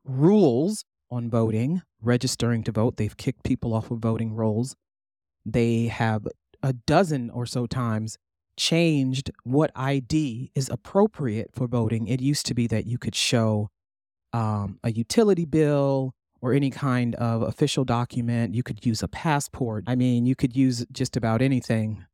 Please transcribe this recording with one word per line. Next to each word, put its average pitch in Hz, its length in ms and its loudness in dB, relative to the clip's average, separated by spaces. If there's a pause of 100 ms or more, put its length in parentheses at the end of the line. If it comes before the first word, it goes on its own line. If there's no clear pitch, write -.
rules 160 840 4 (240)
on 120 180 -4
voting, 113 540 0 (180)
registering 120 600 0
to 113 100 -4
vote. 110 240 0
They've 107 200 -4
kicked - 260 -6
people 120 320 -2
off 110 160 -4
of 120 80 -4
voting 113 340 -2
rolls. 110 440 -2 (680)
They 117 440 2
have 110 380 -2 (360)
a 135 100 0
dozen 151 560 2
or 120 160 -6
so 120 220 -4
times 110 500 -4 (400)
changed 143 720 2 (120)
what 139 320 2
I 135 240 -2
D 127 560 -2
is 135 140 -2
appropriate 143 840 0
for 131 140 -4
voting. 113 400 0
It 123 140 -2
used 143 260 0
to 123 80 -4
be 117 140 0
that 110 180 -2
you 120 120 -4
could - 160 -6
show, 110 560 0 (640)
um, 107 520 -2
a 117 80 0
utility 170 540 2
bill 139 680 2 (280)
or 123 100 0
any 139 180 2
kind 123 460 0
of 117 260 0
official 139 420 0
document. 117 720 -2
You 123 80 -2
could - 240 -10
use 113 160 0
a - 60 -4
passport. 127 800 -4
I 123 100 -2
mean, 123 300 2
you 131 100 2
could 123 180 0
use 127 380 2
just - 240 -4
about 113 260 0
anything 110 720 0